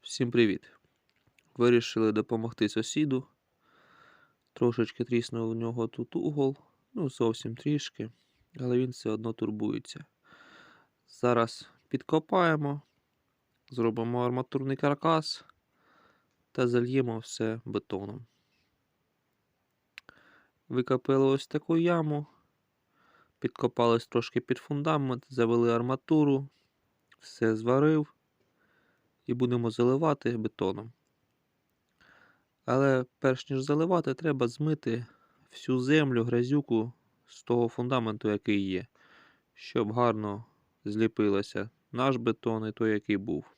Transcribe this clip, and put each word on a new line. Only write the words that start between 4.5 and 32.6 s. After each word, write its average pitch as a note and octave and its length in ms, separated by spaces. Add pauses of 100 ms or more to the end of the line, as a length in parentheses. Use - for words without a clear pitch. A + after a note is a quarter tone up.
Трошечки A#2+ 500
тріснув A2+ 460
у A2+ 40
нього A#2 340
тут - 280
угол, C#3+ 420 (360)
ну, F3 160
зовсім A2+ 460
трішки, C#3 560 (480)
але B2 180
він B2+ 120
все - 200
одно A2 240
турбується. - 720 (1040)
Зараз A#2 600 (180)
підкопаємо, D#3 960 (880)
зробимо A#2 560
арматурний C3 520
каркас D#3 680 (1040)
та B2+ 160
зальємо B2 520
все A2+ 460
бетоном. G#2 600 (2500)
Викопали C3 560
ось C3+ 220
таку E3 300
яму, D#3+ 480 (1120)
підкопались A#2+ 680
трошки - 340
під - 160
фундамент, C#3+ 720
завели A#2 440
арматуру, C#3 760 (720)
все - 360
зварив C#3+ 600 (1120)
і B2 60
будемо B2 380
заливати C3 680
бетоном. G#2+ 540 (1700)